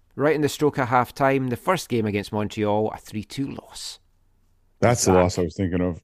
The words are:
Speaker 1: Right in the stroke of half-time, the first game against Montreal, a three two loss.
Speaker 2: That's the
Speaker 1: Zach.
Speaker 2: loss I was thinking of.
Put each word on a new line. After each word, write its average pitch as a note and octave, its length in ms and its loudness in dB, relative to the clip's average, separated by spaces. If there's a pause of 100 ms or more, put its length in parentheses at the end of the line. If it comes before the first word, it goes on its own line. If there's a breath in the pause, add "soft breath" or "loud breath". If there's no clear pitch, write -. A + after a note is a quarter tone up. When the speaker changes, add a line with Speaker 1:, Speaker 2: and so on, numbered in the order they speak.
(140)
Speaker 1:
Right D3 220 0
in D3+ 60 -2
the C#3 60 2
stroke D3 300 0
of B2+ 100 -2
half-time, C3+ 600 0
the A#2+ 80 -2
first F3+ 320 -2
game A2+ 180 0
against G2+ 260 -2
Montreal, G#2+ 600 -2
a - 40 -12
three G#2+ 260 -10
two C3+ 240 -8
loss. - 500 -14 (800)
Speaker 2:
That's A#2 280 4
the F#2+ 60 6
Speaker 1:
Zach. - 100 6
Speaker 2:
loss F2 160 2
I F2+ 40 0
was E2 140 -4
thinking F2+ 240 -2
of. F2+ 240 -2